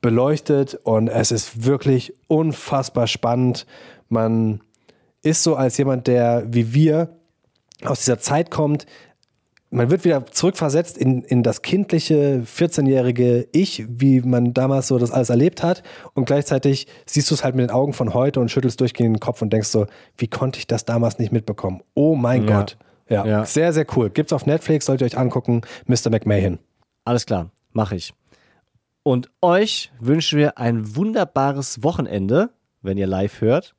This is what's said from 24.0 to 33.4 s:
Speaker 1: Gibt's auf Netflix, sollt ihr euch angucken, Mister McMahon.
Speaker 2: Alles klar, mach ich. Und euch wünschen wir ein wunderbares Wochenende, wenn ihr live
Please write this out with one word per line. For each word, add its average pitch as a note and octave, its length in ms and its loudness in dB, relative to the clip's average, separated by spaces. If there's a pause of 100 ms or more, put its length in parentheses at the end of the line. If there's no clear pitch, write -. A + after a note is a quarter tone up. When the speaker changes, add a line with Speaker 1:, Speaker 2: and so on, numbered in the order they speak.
Speaker 1:
Gibt's D#3 240 -2
auf C#3 100 -4
Netflix, D#3 420 0
sollt C3+ 140 0
ihr B2+ 60 2
euch A#2+ 100 -4
angucken, B2 460 0 (240)
Mister A#2+ 240 0
McMahon. G2+ 480 0 (460)
Speaker 2:
Alles A#2+ 200 0
klar, F2+ 260 -4 (220)
mach G#2 200 -2
ich. F2+ 200 -8 (920)
Und B2+ 280 0 (100)
euch F#3 500 0 (100)
wünschen D3+ 380 0
wir D3 200 2
ein A2+ 380 -2
wunderbares C#3+ 880 -2
Wochenende, C#3 680 0 (320)
wenn G2 160 -4
ihr G2 80 -2
live F#2+ 340 -2